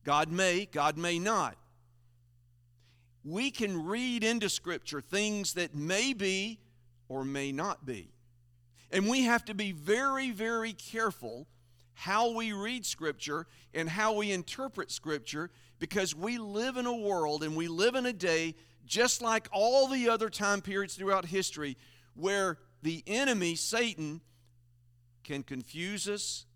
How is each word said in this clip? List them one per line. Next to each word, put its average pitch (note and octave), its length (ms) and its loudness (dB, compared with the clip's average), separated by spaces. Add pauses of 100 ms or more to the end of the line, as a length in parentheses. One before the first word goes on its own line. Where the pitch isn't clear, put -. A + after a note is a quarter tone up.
God D3+ 260 4
may, F#3 360 4
God D3+ 320 2
may E3+ 200 0
not. F3+ 400 0 (1700)
We G#3 280 -2
can F#3+ 340 -2
read A#3 380 0
into A3 260 2
Scripture D3 500 -4
things G3+ 540 -2
that F3 220 -4
may F#3+ 360 0
be G3 480 -2 (480)
or C3 160 -4
may C#3 280 -2
not D#3 340 -4
be. A2+ 260 -8 (760)
And G3 180 2
we B3+ 180 4
have A#3 200 4
to A3 80 -8
be G3 200 -2
very, B3+ 580 2
very A3+ 420 -2
careful D#3+ 760 -4 (460)
how A3 380 2
we A3+ 200 -2
read G#3+ 320 -4
Scripture D3+ 640 -4 (300)
and D#3+ 120 -2
how G#3+ 260 2
we G#3 180 0
interpret G3 580 -6
Scripture, D3+ 600 -4 (260)
because E3+ 380 -2
we A3+ 240 -4
live A3+ 380 -2
in B3 100 -2
a A#3+ 100 -2
world D#3+ 460 0
and D#3 120 -2
we E3 120 -2
live F#3+ 260 2
in B3+ 140 0
a B3 60 -2
day E3 420 0 (320)
just A#3+ 340 2
like A3+ 300 2
all B3 360 6
the B3+ 220 2
other A3 220 2
time G3+ 280 0
periods G3 360 -2
throughout F#3+ 300 0
history D#3 520 -4 (380)
where F#3+ 420 2 (240)
the E3 240 -2
enemy, G#3 480 2
Satan, E3 680 -2 (1040)
can C#3 200 -6
confuse F3+ 680 -6
us - 460 -6